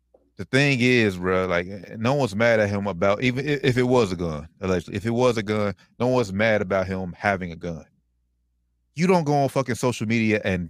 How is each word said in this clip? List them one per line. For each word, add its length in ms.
The 100
thing 360
is, 360
bro, 300
like, 180
no 160
one's 220
mad 240
at 100
him 160
about, 380
even 240
i-, 160
if 140
it 60
was 280
a 40
gun, 320
allegedly. 340
If 100
it 60
was 260
a 60
gun, 300
no 100
one's 240
mad 300
about 240
him 320
having 340
a 40
gun. 300
You 120
don't 160
go 100
on 160
fucking 260
social 320
media 360
and 260